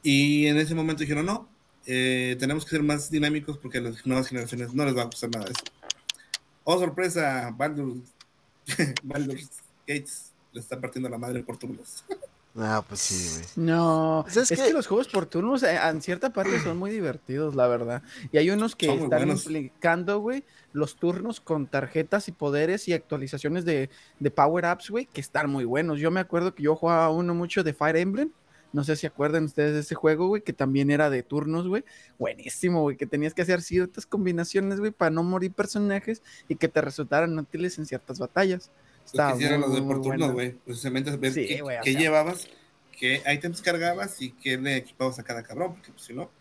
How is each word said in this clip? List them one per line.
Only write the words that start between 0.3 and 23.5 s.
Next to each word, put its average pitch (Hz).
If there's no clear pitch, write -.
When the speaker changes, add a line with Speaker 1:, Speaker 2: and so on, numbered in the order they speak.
Speaker 1:
en 147
ese 156
momento 160
dijeron, 147
"No, 208
eh, 127
tenemos 143
que -
ser 156
más 147
dinámicos 147
porque 127
a -
las 117
nuevas 131
generaciones 120
no 143
les 135
va 123
a -
gustar 117
nada 113
de 92
eso". -
Oh, 165
sorpresa, 156
Baldur-, 139
<laughs> -
Baldur's 139
Gates 143
le 120
está 131
partiendo 127
la 117
madre 123
por -
turnos. -
<laughs> 392
Speaker 2:
Ah, 110
pues 101
sí, 90
güey. 87
Speaker 3:
No, 160
Speaker 2:
Pues 175
es 247
Speaker 3:
es 170
Speaker 2:
que 269
Speaker 3:
que... 320
los 302
juegos 233
por 185
turnos, 233
eh, 175
en 160
cierta 180
parte 190
son 165
muy 190
divertidos, 151
la 127
verdad. 120
Y 156
hay 160
unos 214
que 165
Speaker 1:
Son 139
muy 165
Speaker 3:
están 127
Speaker 1:
buenos. 185
Speaker 3:
implicando, 170
güey, 247
los 143
turnos 170
con 151
tarjetas 160
y 180
poderes 156
y 180
actualizaciones 147